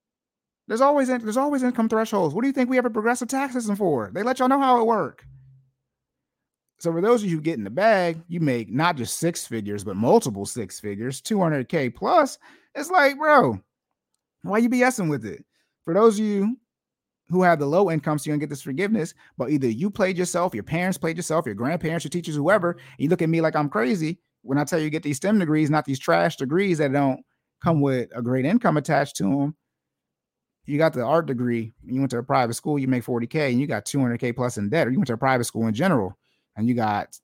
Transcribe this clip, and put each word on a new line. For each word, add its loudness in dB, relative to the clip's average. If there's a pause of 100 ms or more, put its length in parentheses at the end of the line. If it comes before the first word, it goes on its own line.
(680)
There's 0
always 4
in-, -2
there's -2
always 0
income 0
thresholds. 0
What -2
do 0
you 0
think 0
we 0
have 2
a 0
progressive -2
tax -4
system -2
for? 0
They -6
let -2
y'all 4
know 4
how 4
it 2
work. -2 (1600)
So -2
for -2
those 4
of -2
you 0
who -4
get -2
in -6
the -6
bag, 2
you -6
make 0
not 0
just -6
six -2
figures, -6
but -6
multiple 2
six -10
figures, -8
two -2
hundred 0
K -2
plus. 0 (380)
It's -10
like, 4
bro, 4 (840)
why -2
you 2
B 2
S 2
ing -2
with -4
it? -12 (400)
For -2
those 6
of 0
you 0 (720)
who 4
have 6
the -2
low 2
income, -2
so -8
you -2
don't 0
get -4
this -10
forgiveness, -4 (240)
but -4
either 0
you 0
played 0
yourself, -2
your -6
parents -2
played -4
yourself, -2
your -6
grandparents, -4
your -8
teachers, -6
whoever, 2
and -14 (180)
you 0
look 2
at 2
me 2
like 0
I'm 0
crazy -2 (240)
when -2
I 0
tell -2
you -2
get -4
these -4
stem 2
degrees, 2
not 2
these -4
trash 2
degrees 0
that 0
don't 0 (380)
come 2
with 0
a -8
great 0
income 2
attached 0
to -4
'em. 0 (1120)
You -4
got 4
the -4
art 2
degree, -2 (100)
you -4
went 0
to -4
a -4
private 0
school, -2
you -2
make 0
forty -4
K, 0
and 2
you 0
got -4
two -2
hundred 0
K -2
plus -4
in -2
debt, 2
or -2
you 0
went 2
to -2
a -6
private 2
school -2
in 0
general, 0 (380)
and 0
you 2
got -2